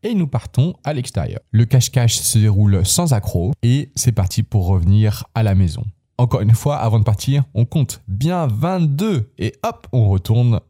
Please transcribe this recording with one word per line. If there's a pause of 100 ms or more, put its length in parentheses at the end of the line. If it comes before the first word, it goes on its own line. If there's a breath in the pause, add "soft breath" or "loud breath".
et
nous
partons (100)
à
l'extérieur. (100)
Le
cache-cache
se
déroule
sans
accroc (100)
et
c'est
parti
pour
revenir (100)
à
la
maison. (340)
Encore
une
fois,
avant
de
partir, (100)
on
compte
bien
vingt-deux
et
hop,
on
retourne